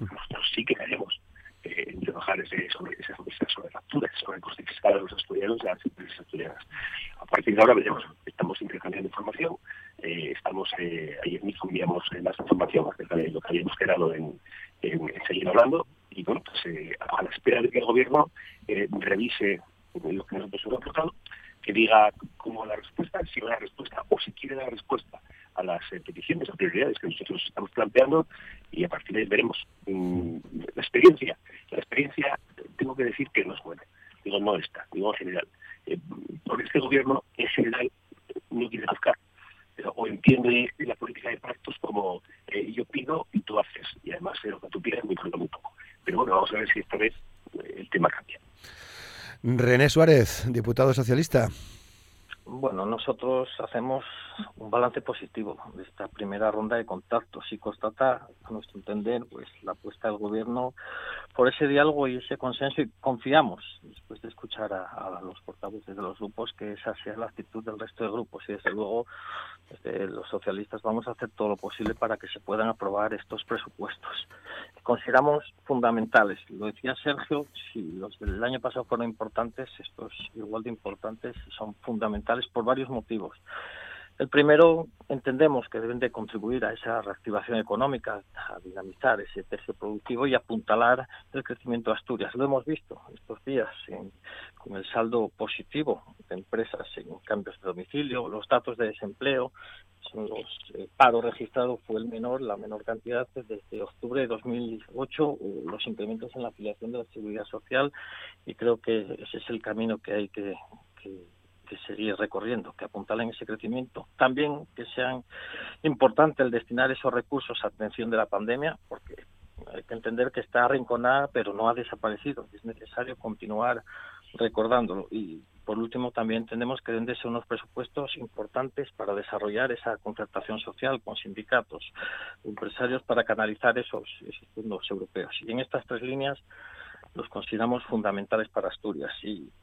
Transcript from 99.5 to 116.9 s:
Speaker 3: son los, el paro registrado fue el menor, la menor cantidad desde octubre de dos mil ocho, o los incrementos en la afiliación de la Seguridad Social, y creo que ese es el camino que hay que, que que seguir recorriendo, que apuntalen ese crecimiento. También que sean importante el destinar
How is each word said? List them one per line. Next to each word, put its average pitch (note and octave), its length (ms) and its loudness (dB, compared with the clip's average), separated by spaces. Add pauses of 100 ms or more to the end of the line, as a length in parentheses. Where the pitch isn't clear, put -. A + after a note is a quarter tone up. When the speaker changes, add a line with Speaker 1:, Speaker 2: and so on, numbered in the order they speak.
Speaker 3:
son G#2+ 180 -6
los, G#2+ 180 -8 (280)
el G2 220 -10
paro A#2 240 8
registrado A#2+ 680 -2
fue A2 140 -2
el A2+ 80 -6
menor, A#2+ 320 -4
la G#2 160 -4
menor G#2+ 280 -10
cantidad A#2+ 520 -4
desde G#2+ 460 -10
octubre B2 400 -4
de B2 40 0
dos A2+ 180 -4
mil A#2+ 400 -4 (120)
ocho, C#3+ 340 0
o F2+ 400 -6
los A2 160 -6
incrementos A2+ 480 -6
en B2+ 80 -8
la A#2 60 -4
afiliación G#2+ 420 -10
de B2 80 -6
la A#2 60 -6
Seguridad G#2+ 400 -8
Social, C3 480 -2 (540)
y - 80 -8
creo A#2 240 4
que A2+ 220 0 (180)
ese - 200 -12
es - 100 -14
el A2+ 140 -6
camino A2 360 -2
que - 140 -8
hay G2+ 160 -2
que, G2+ 260 -8 (460)
que G2+ 100 -16 (580)
que G2 80 -14 (100)
seguir G#2 300 -2
recorriendo, G#2 560 -4
que - 140 -12
apuntalen A2 440 -4
ese A2+ 160 -10
crecimiento. A#2 600 -8 (100)
También C#3+ 580 2
que A#2+ 100 -10 (100)
sean B2+ 280 -4 (600)
importante C#3+ 600 6
el B2+ 80 2
destinar A#2+ 400 0